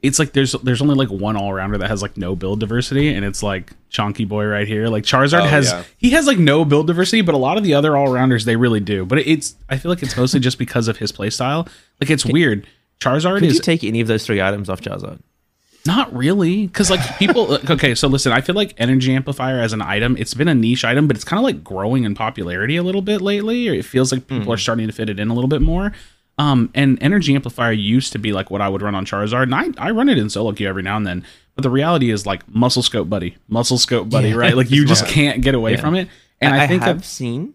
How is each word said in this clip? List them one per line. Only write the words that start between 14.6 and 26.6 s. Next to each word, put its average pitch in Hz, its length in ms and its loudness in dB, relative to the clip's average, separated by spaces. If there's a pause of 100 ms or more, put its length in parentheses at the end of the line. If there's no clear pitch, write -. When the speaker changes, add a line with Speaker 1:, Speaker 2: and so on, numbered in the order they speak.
Speaker 3:
off 92 120 -6
Charizard? - 380 -10 (680)
Speaker 1:
Not 214 300 0
really, 180 540 0
'cause, 190 200 0
like, 151 300 -2
people, 214 260 4
<laughs> 92 40 -6
like, 143 200 -2
okay, 139 260 2
so 139 140 0
listen, 135 240 2
I 120 80 4
feel 175 140 -2
like 202 220 -2
Energy 131 360 2
Amplifier 131 460 -2
as 113 120 0
an 110 100 -4
item, 107 360 0
it's - 160 -6
been 147 160 0
a 156 60 2
niche 120 300 2
item, 131 220 2
but 135 100 2
it's - 80 -14
kinda, 202 160 -2
like, 247 220 0
growing 107 420 -2
in 101 100 -2
popularity 107 640 -4
a 175 60 -2
little 190 180 -2
bit 202 200 -2
lately, 214 480 -2
or 160 40 0
it - 120 -4
feels 127 260 0
like 131 160 -6
people 120 180 -6
Speaker 3:
Hmm. 117 60 -4
Speaker 1:
are 113 60 -2
starting 113 300 -2
to 107 60 -6
fit 110 160 -6
it 98 100 -6
in 107 100 -2
a 117 40 -2
little 123 160 0
bit 143 120 0
more. 175 300 0 (480)
Um, 135 340 2